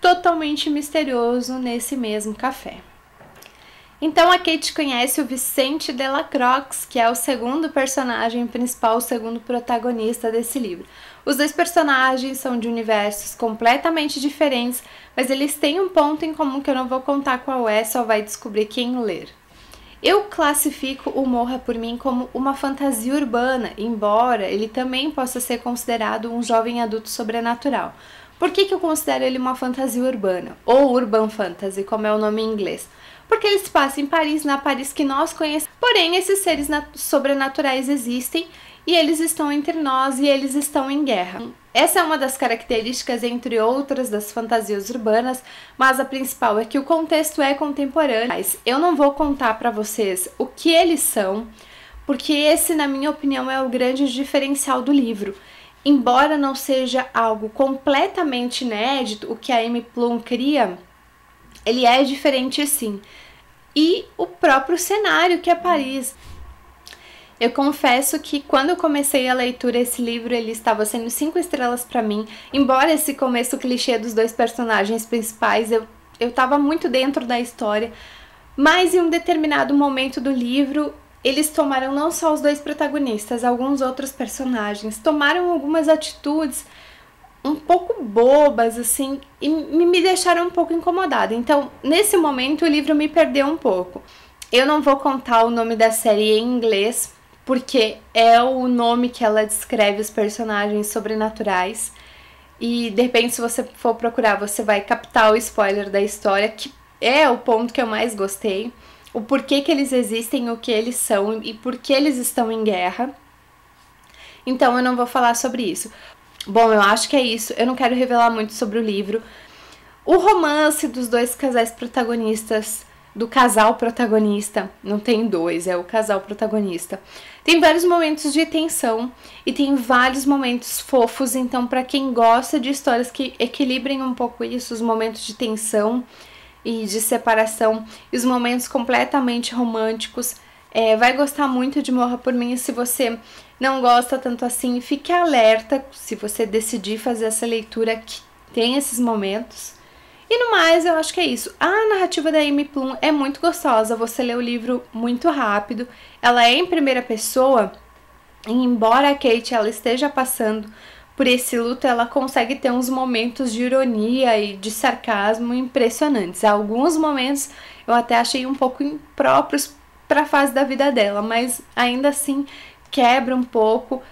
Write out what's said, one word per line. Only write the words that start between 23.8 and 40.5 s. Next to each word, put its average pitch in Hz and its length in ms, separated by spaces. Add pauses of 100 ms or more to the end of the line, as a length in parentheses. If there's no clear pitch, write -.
ele 202 220
também 254 420
possa 254 300
ser 240 220
considerado 226 680
um 233 120
jovem 233 400
adulto 220 260
sobrenatural. 233 880 (440)
Por 330 120
que 392 160
que 392 80
eu 359 40
considero 302 460
ele 262 140
uma 254 180
fantasia 254 480
urbana? 196 520 (100)
Ou 262 260
urban 220 380
fantasy, 196 520
como 214 240
é 214 80
o 214 40
nome 214 240
em 220 100
inglês. 180 360 (380)
Porque 440 200
ele 403 120
se - 120
passa 277 300
em 285 60
Paris, 302 380
na 277 140
Paris 269 340
que - 100
nós 285 300
conhecemos. 302 480
Porém, 381 340
esses 392 260
seres 302 280
nat-, 294 260
sobrenaturais 269 920
existem, 254 580 (400)
e 339 80
eles 320 240
estão 320 320
entre 294 300
nós, 269 400
e 285 80
eles 269 260